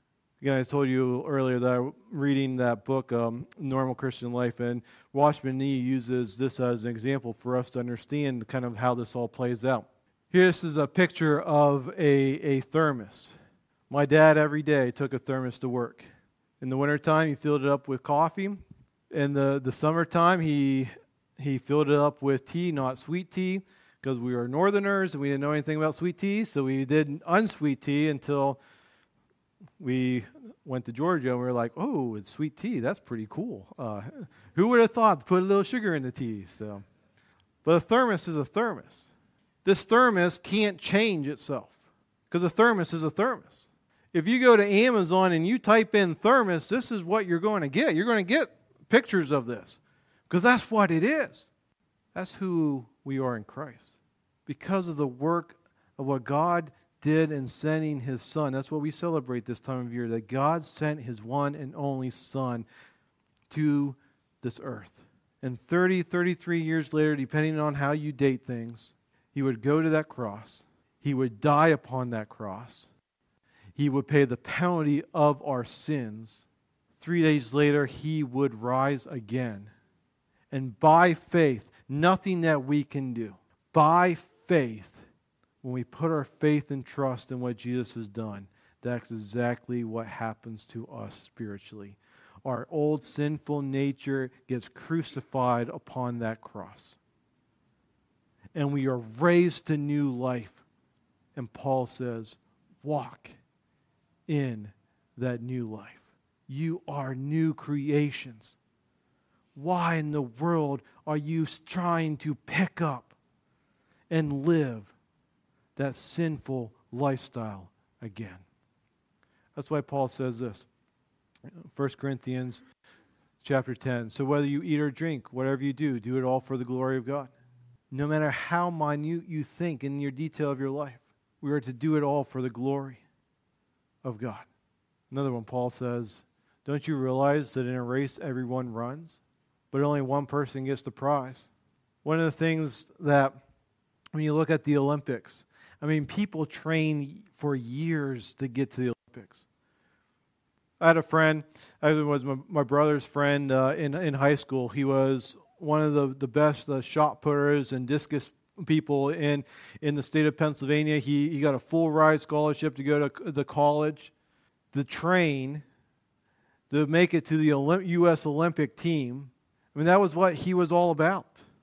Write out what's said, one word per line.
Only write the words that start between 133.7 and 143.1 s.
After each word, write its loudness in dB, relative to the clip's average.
of -8
God. -10
Another -4
one, -8
Paul -4
says, -8
"Don't -6
you -2
realize 2
that -2
in -4
a -6
race -4
everyone -6
runs, -10
but 0
only 2
one -2
person -4
gets -4
the -10
prize?" -4
One 0
of 2
the 0
things -2
that, 4